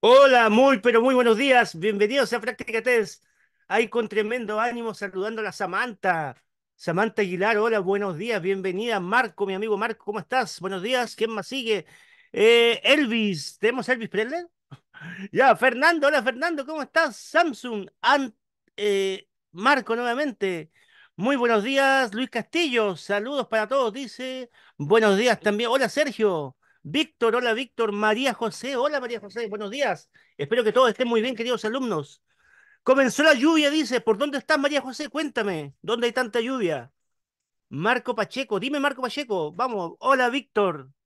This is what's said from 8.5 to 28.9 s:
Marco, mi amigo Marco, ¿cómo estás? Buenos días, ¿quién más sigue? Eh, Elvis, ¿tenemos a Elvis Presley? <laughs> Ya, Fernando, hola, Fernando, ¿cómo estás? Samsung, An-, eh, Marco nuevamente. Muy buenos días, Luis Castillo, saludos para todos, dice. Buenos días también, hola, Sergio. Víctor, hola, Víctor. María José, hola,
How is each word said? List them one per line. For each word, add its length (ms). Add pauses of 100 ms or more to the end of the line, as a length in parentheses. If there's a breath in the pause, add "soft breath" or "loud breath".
Marco, 440
mi 100
amigo 220
Marco, 280
¿cómo 160
estás? 400
Buenos 220
días, 340
¿quién 160
más 160
sigue? 360 (480 soft breath)
Eh, 520
Elvis, 720
¿tenemos 300
a 60
Elvis 140
Presley? 360 (260)
<laughs> 600
Ya, 240
Fernando, 500
hola, 160
Fernando, 420
¿cómo 180
estás? 340
Samsung, 720 (120)
An-, 340 (420)
eh, 520 (220)
Marco 460
nuevamente. 720 (460 soft breath)
Muy 180
buenos 300
días, 500
Luis 160
Castillo, 640
saludos 540
para 180
todos, 260
dice. 580 (260 soft breath)
Buenos 420
días 220
también, 300
hola, 180
Sergio. 640 (280)
Víctor, 540
hola, 160
Víctor. 400
María 400
José, 440
hola, 240